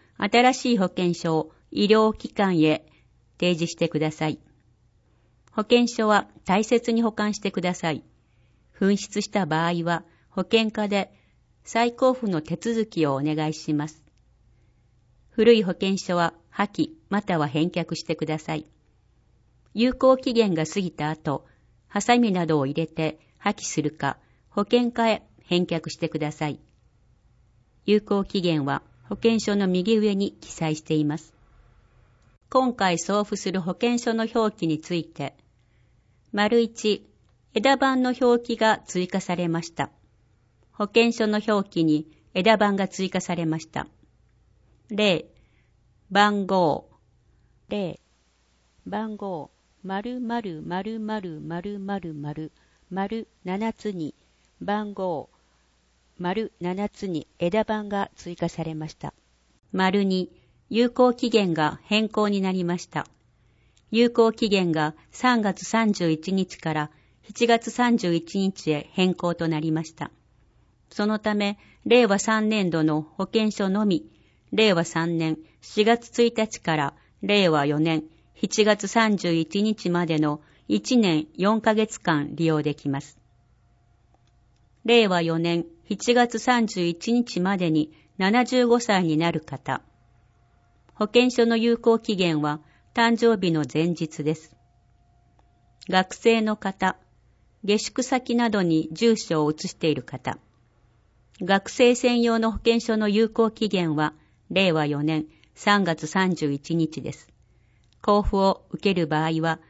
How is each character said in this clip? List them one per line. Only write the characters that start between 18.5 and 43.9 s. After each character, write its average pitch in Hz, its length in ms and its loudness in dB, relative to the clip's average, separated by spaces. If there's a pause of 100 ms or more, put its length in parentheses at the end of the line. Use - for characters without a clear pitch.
い。 156 100 -8 (1080)
有 247 200 2
効 262 240 4
期 262 160 -4
限 220 220 2
が 160 100 0
過 160 140 -6
ぎ 185 120 -4
た 151 180 -6
後、 156 360 -6 (420)
ハ 202 140 -4
サ 240 160 4
ミ 233 140 4
な 175 160 0
ど 160 120 2
を 135 60 0
入 139 80 -4
れ 160 140 -4
て 156 320 -4 (180)
破 - 140 -2
棄 - 120 -8
す - 180 -8
る 147 100 -2
か、 143 260 -4 (320)
保 202 140 -2
険 240 280 0
課 226 180 0
へ 214 140 -2 (200)
返 175 220 0
却 160 240 -6
し - 80 -14
て 165 120 -4
く 156 80 -6
だ 151 140 -4
さ 156 160 -6
い。 143 120 -8 (1300)
有 208 160 4
効 202 220 -2
期 196 180 -4
限 160 240 0
は 139 160 -4 (260)
保 208 80 -8
険 226 240 2
証 208 160 -2
の 202 120 0
右 185 300 2
上 208 180 2
に 202 180 -4
記 - 180 -20
載 156 240 -4
し 156 60 -10
て - 120 -4
い 151 120 2
ま 147 120 -4
す。 - 160 -18 (1160)
今 262 240 2
回 185 240 0
送 202 260 -2
付 208 120 -8
す 196 160 -6
る 185 100 -2
保 170 120 -4
険 240 260 -2
証 240 140 -2
の 226 200 -2
表 220 260 0
記 170 80 -2
に 156 120 -2
つ 175 160 -6
い 165 100 -2
て、 - 300 -10 (960)
丸 208 280 2
一、 226 460 -2 (480)
枝 262 240 4
番 262 260 2
の 254 160 0
表 240 240 4
記 233 140 -4
が 220 220 2
追 180 280 -6
加 185 140 -2
さ 180 140 -4
れ 175 120 -2
ま 165 140 -2
し 165 100 -12
た。 - 200 -6 (800)
保 - 140 -6
険 233 260 4
証 226 160 -2
の 208 180 0
表 202 240 0
記 165 140 -2
に 151 240 0 (260)
枝 208 240 4
番 208 180 2
が 196 120 0
追 190 220 -6
加 185 120 -4
さ 180 140 -6
れ 170 100 -4
ま 160 140 -2
し 160 80 -16
た。 - 200 -10 (1040)